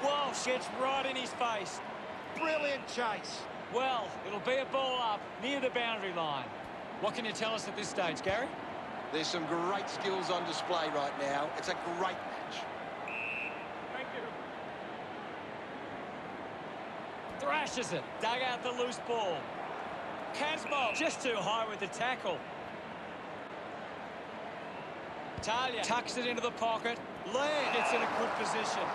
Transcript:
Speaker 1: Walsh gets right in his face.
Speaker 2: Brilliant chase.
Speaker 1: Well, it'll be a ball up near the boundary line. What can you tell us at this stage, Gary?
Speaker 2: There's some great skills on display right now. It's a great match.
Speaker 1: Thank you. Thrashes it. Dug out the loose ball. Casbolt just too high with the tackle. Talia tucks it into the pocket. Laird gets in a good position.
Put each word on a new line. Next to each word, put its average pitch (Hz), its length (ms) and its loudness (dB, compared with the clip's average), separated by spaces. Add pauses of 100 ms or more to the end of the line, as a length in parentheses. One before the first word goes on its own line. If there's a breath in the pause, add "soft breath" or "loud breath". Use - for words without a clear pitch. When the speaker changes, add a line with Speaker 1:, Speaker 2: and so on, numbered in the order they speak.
Speaker 1:
Walsh 285 420 2
gets 254 220 2 (120)
right 269 300 2
in 262 60 -2
his 254 160 -2
face. 226 500 0 (560)
Speaker 2:
Brilliant 294 500 2
chase. 220 540 -2 (320)
Speaker 1:
Well, 247 340 4 (200)
it'll 202 140 -2
be 254 160 4
a 262 80 2
ball 254 360 2
up 214 180 4 (220)
near 269 180 2
the 254 120 4
boundary 220 420 0
line. 151 320 2 (560)
What 208 140 2
can 233 100 0
you 214 60 0
tell 220 240 2
us 208 120 -2
at 190 80 -4
this 202 120 -2
stage, 165 340 2
Gary? 220 260 4 (640)
Speaker 2:
There's 156 140 2
some 170 220 2
great 175 420 2
skills 180 400 0
on 175 160 4
display 165 480 2
right 143 260 2
now. 143 380 2
It's 170 120 -2
a 180 60 2 (220)
great 185 180 4
match. - 460 -4 (1300)
Speaker 1:
Thank 254 220 -4
you. 254 80 -2 (3250)
Thrashes 285 520 2
it. 151 120 2 (180)
Dug 240 260 4
out 247 140 0
the 247 220 2
loose 247 240 0
ball. 202 320 4 (960)
Casbolt 294 580 2
just 302 300 2
too 240 140 4
high 214 300 4
with 208 120 -2
the 196 80 0
tackle. 226 500 2 (3000)
Talia 240 400 2
tucks 226 360 2
it 240 100 0
into 240 160 0
the 240 80 2
pocket. 233 480 2 (340)
Laird 285 400 4
gets 240 200 4
in 233 100 4
a - 60 2 (100)
good 233 180 4
position. - 580 2